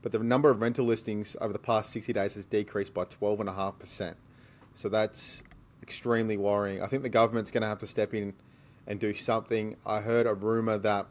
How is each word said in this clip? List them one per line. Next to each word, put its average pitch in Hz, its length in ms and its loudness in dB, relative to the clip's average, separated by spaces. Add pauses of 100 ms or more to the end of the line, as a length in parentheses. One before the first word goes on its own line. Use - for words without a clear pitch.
But 107 80 -4
the 107 80 0
number 127 320 6
of 107 100 4
rental 120 240 0
listings 110 560 -2
over 104 120 -2
the 104 60 -4
past 110 320 0
sixty 113 220 -6
days 101 200 0
has 101 120 -12
decreased 101 480 -2
by 90 120 -2
twelve 104 340 -2
and 101 100 -4
a 92 40 -8
half 98 260 -4
percent. - 380 -10 (580)
So - 140 0
that's - 520 0 (400)
extremely 113 560 0
worrying. 98 460 2
I 101 40 -6
think 135 160 -2
the 131 60 -2
government's 113 420 4
gonna 110 160 0
have 107 120 -4
to 107 80 -10
step - 260 -2
in 101 200 -4 (520)
and 104 140 -8
do 104 140 0
something. 113 640 -2 (100)
I 107 160 -2
heard 117 260 4
a 110 60 2
rumour 110 460 0
that 101 320 2